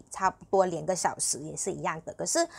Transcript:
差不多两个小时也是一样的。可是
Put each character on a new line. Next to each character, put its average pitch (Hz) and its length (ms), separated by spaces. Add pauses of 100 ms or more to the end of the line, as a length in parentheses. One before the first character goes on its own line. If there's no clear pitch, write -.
(100)
差 190 200
不 - 140
多 190 220
两 165 180
个 180 100
小 170 240
时 - 200
也 151 180
是 180 160
一 147 80
样 160 240
的。 147 80
可 170 140
是 330 200 (120)